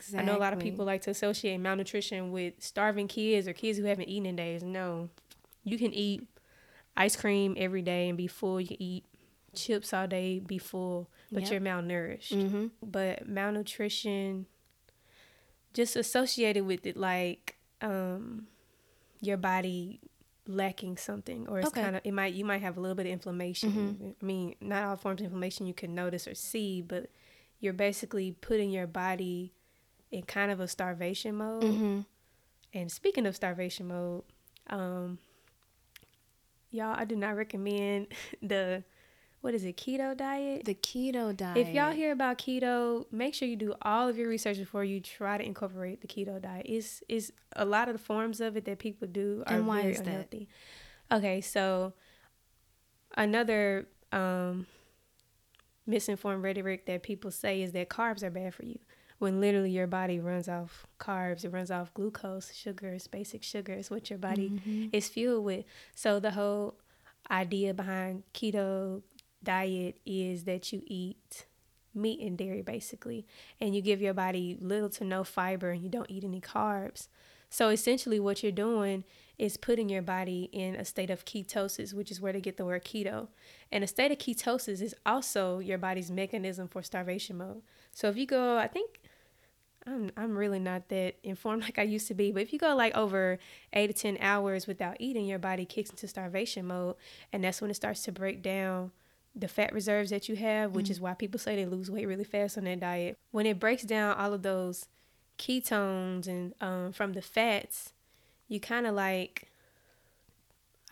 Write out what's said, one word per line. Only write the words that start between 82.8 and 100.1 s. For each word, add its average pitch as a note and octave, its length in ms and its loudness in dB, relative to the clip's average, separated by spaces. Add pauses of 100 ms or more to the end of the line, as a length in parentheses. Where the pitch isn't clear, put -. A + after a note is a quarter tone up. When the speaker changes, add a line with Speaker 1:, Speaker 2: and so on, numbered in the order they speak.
Speaker 1:
keto. G#3 440 -4 (420)
And G3+ 140 2
a - 20 0
state C4 240 4
of C#4+ 80 4
ketosis A#3 640 0
is G#3+ 140 -2 (100)
also G3+ 540 2
your F#3+ 200 0
body's F#3 320 -2
mechanism F#3+ 580 -2
for F#3 140 -6
starvation F3+ 540 -4
mode. F#3+ 240 -8 (320)
So - 160 0
if G#3 80 2
you C4 80 0
go, B3+ 320 4
I A3+ 120 4
think, - 320 -4 (840)
I'm, A#3+ 300 -2
I'm G#3+ 220 -2
really G3+ 220 2
not F#3 300 -2
that F#3 340 0
informed G#3+ 380 -2
<laughs> - 20 -4
like A3+ 140 -2
I G#3+ 40 4
used G#3+ 260 2
to G#3+ 60 -4
be, G3+ 180 4
but G3 100 2
if A3+ 120 -2
you D4+ 40 -2
go, D4+ 160 6
like, A#3 220 6
over F#3+ 420 4 (360)
eight G#3 140 6
to G#3 40 0
ten G3+ 280 0
hours G3 460 4
without F#3 320 -2
eating, A#3 280 0
your G3 140 -2
body F#3 260 0
kicks G#3 240 -4
into - 180 -12
starvation F#3+ 580 -2
mode, F3+ 280 -2 (400)
and G3 100 2
that's F#3 160 0
when G#3 100 -2
it G3+ 40 -2
starts G#3 300 -2
to G3 80 -4
break F#3+ 300 -2
down F#3+ 500 0 (420)
the F#3+ 140 -2
fat - 260 2
reserves G#3 360 4